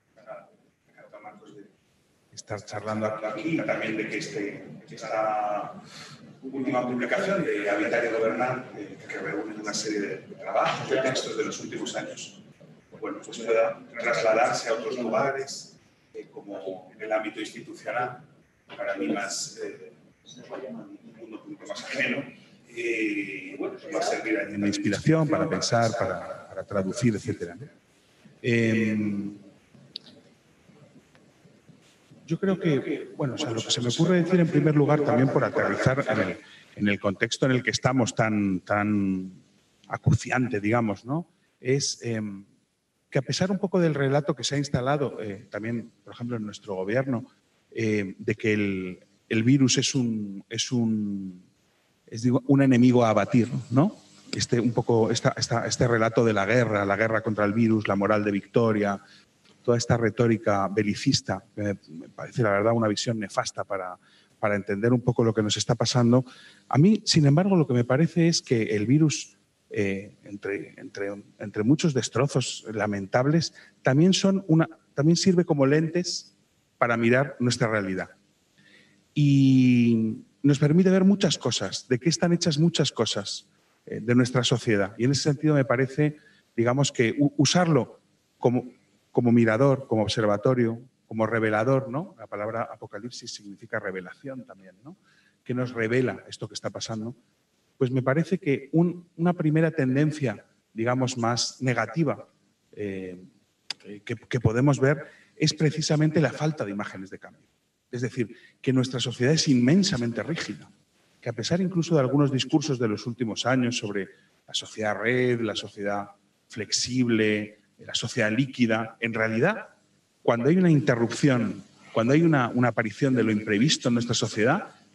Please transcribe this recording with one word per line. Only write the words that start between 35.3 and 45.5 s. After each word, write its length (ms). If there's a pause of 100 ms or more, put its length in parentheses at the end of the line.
aterrizar 640
en 200
el, 60 (380)
en 140
el 100
contexto 480
en 60
el 100
que 80
estamos 460
tan, 420
tan 720 (560)
acuciante, 720
digamos, 440
¿no? 240 (320)
Es, 420
em, 420 (640)
que 80
a 40
pesar 280
un 80
poco 220
del 140
relato 420
que 80
se 120
ha 20
instalado, 640
eh, 260
también, 420 (140)